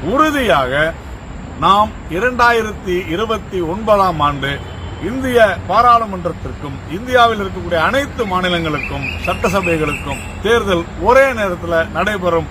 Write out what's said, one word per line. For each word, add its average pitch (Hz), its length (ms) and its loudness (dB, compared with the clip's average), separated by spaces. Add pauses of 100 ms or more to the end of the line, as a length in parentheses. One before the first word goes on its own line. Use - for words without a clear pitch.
உறுதியாக 170 880 2 (640)
நாம் 202 320 4 (180)
இரண்டாயிரத்தி 220 840 0 (140)
இருபத்தி 208 520 -4
ஒன்பதாம் 190 580 2
ஆண்டு 143 320 0 (540)
இந்திய 254 340 0 (280)
பாராளுமன்றத்திற்கும் 180 1080 2 (140)
இந்தியாவில் 233 500 2
இருக்கக்கூடிய 180 380 -2
அனைத்து 233 460 0
மாநிலங்களுக்கும் 170 800 -2 (200)
சட்டசபைகளுக்கும் 170 960 -2 (200)
தேர்தல் 202 420 2 (180)
ஒரே 254 320 6
நேரத்தில் 170 600 -2
நடைபெறும். 175 580 0